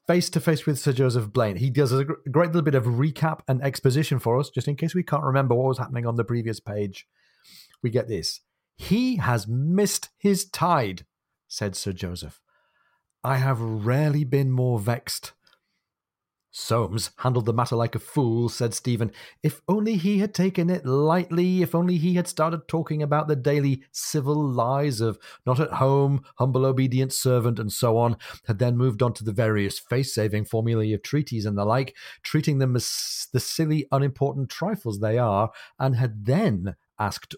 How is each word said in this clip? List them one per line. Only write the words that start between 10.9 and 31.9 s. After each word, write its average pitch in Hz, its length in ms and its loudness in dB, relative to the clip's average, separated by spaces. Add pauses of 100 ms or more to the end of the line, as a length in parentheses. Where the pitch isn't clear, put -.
said 101 300 -6
Sir - 160 -6
Joseph. 87 480 -8 (800)
"I 131 140 0
have 131 240 0
rarely 123 640 0
been 135 260 2
more 127 300 2
vexed." - 540 -6 (1200)
"Soames 110 640 -2
handled 123 280 -2
the 120 60 2
matter 120 240 0
like 117 180 0
a 113 40 -4
fool," 120 500 0
said 113 260 -2
Stephen. 117 360 -2 (320)
"If - 260 -4
only 214 280 0
he 190 220 0
had 208 160 0
taken 180 340 0
it 180 160 -2
lightly, 170 800 2
if 165 120 0
only 180 220 2
he 175 180 2
had 175 140 0
started 160 380 -2
talking 156 360 -2
about 147 260 0
the 151 80 2
daily 139 560 2
civil 147 500 -2
lies 131 580 0
of 113 180 0 (280)
'not 127 140 4
at - 140 -2
home, 139 500 4 (120)
humble 127 300 2
obedient 131 460 2
servant,' 123 460 2
and 107 140 -4
so 117 240 2
on, 117 200 2 (300)
had 107 120 0
then 123 180 2
moved 123 260 2
on 120 120 2
to - 100 -12
the 107 80 -2
various 104 460 0
face-saving 107 640 -2
formulae 110 480 0
of 104 100 -2
treaties 120 440 -2
and 104 100 -2
the 101 80 0
like, 127 300 0 (280)